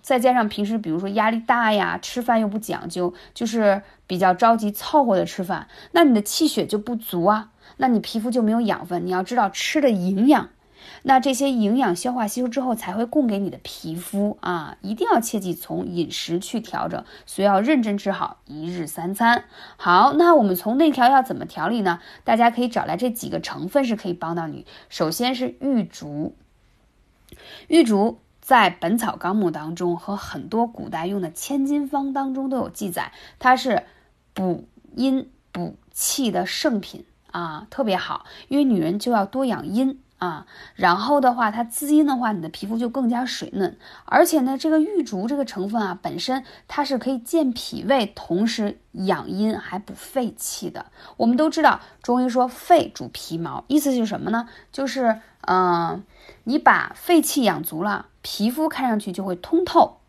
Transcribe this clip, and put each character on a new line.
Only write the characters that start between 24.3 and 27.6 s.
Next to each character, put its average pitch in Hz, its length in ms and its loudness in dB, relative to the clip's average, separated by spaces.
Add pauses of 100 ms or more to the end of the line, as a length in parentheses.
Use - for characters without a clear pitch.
到 165 120 -6
你。 143 180 -12 (220)
首 160 240 -2
先 247 240 -2
是 247 240 -6
玉 262 240 0
竹， 151 500 -8 (1300)